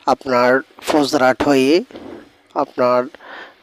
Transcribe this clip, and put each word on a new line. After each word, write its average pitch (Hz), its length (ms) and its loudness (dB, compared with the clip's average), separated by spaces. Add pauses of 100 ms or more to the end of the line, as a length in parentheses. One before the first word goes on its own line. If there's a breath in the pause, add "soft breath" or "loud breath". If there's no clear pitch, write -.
(140)
আপনার 123 360 0 (380)
ফৌজদারহাট 131 500 0 (100)
হয়ে 135 220 2 (920 loud breath)
আপনার 123 380 0 (640 loud breath)